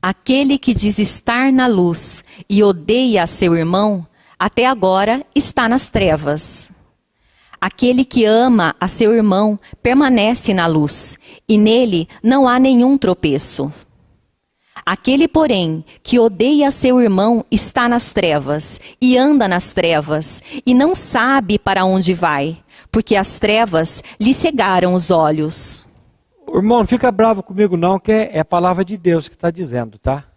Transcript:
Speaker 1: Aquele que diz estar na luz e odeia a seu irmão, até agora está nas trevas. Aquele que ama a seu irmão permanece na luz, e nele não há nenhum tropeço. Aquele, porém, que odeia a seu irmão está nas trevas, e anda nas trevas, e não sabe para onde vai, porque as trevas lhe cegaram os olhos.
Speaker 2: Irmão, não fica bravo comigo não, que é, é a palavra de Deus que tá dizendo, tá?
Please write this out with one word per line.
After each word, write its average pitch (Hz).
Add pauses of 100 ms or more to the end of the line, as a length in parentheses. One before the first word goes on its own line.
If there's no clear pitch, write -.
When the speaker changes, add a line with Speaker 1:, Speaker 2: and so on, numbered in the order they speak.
Speaker 1:
Aquele 262
que -
diz 208
estar 240
na 254
luz 180 (260)
e 202
odeia 202
a -
seu 170
irmão, 180 (320)
até 214
agora 214
está 254
nas 247
trevas. 156 (880)
Aquele 247
que 247
ama 220
a 180
seu 208
irmão 214 (240)
permanece 240
na 170
luz, 151 (300)
e 214
nele 214 (140)
não 254
há 247
nenhum 262
tropeço. 147 (1120)
Aquele, 262
porém, 185 (160)
que -
odeia 233
a -
seu 254
irmão 214
está 240
nas 240
trevas, 151 (200)
e 254
anda 262
nas 180
trevas, 156 (240)
e 247
não 285
sabe 240
para 190
onde 190
vai, 160 (360)
porque 226
as -
trevas 208 (160)
lhe 220
cegaram 196
os 180
olhos. 156 (640)
Speaker 2:
Irmão, 214
não 208
fica 247
bravo 214
comigo 190
não, 180
que -
é, 214
é 156
a 156
palavra 180
de 196
Deus 170
que -
tá 170
dizendo, 123
tá? 139 (120)